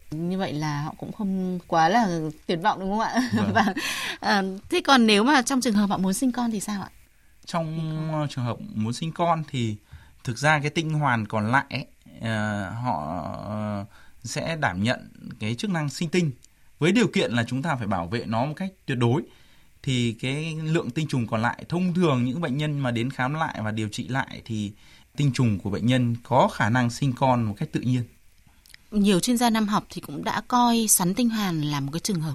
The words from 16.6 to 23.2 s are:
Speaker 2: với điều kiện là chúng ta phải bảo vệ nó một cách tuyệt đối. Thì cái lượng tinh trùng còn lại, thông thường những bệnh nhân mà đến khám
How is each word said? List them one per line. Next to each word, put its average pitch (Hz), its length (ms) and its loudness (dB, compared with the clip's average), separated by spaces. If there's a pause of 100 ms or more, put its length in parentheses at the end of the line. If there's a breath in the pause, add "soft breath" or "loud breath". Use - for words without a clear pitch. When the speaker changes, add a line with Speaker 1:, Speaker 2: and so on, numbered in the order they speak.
Speaker 2:
với 165 140 4
điều 220 160 6
kiện 151 240 0
là 117 120 2
chúng 127 180 -4
ta 156 140 -2
phải 113 100 -4
bảo 90 200 -2
vệ 98 200 -4
nó 110 180 0
một 151 120 -4
cách 190 140 -6 (160)
tuyệt 131 120 -2
đối. 123 240 2 (600 soft breath)
Thì 120 380 0
cái 151 420 -4
lượng 160 280 0
tinh 156 180 -2
trùng 120 180 -2
còn 110 160 -2
lại, - 260 -2
thông 175 260 0
thường 147 300 4
những 127 160 -2
bệnh 139 160 -2
nhân 151 220 -2
mà 131 120 0
đến 120 200 0
khám 131 240 -2